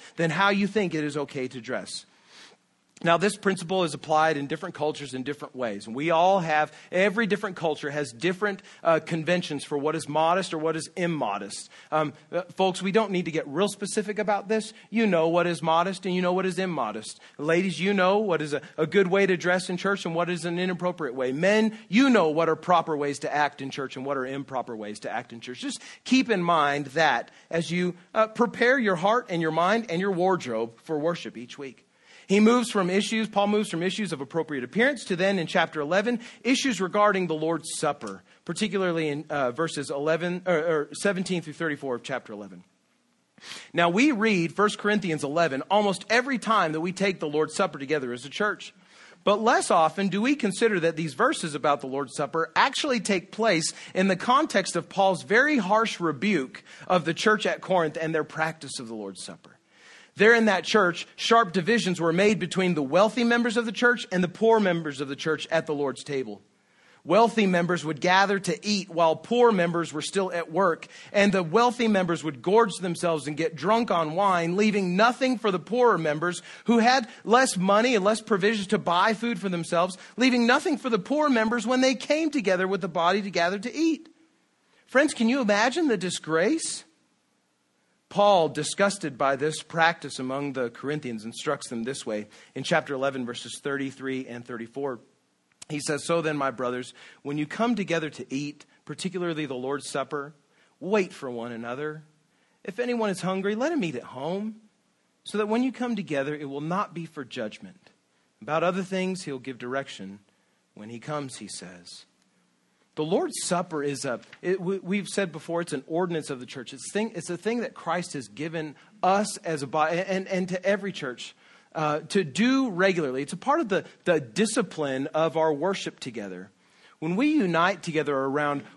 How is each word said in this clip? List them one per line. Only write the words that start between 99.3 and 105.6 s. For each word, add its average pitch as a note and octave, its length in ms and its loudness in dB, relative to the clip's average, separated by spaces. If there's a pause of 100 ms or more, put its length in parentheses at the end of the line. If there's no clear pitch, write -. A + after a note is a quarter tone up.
the C3+ 80 -6
Lord's C3 340 -6
Supper, C#3+ 460 -6 (440)
wait F#3+ 360 -2
for C3 160 -8
one A#2+ 220 -6
another. C3+ 500 -8 (640)
If F#3+ 140 -10
anyone A#3+ 300 -2
is F#3 140 -4
hungry, F#3+ 320 -2
let C4 180 -2
him D4 100 0
eat D#3+ 120 -4
at - 80 -8
home, F#3+ 540 -6 (680)
so - 140 -8
that G#3+ 100 0
when A3+ 140 2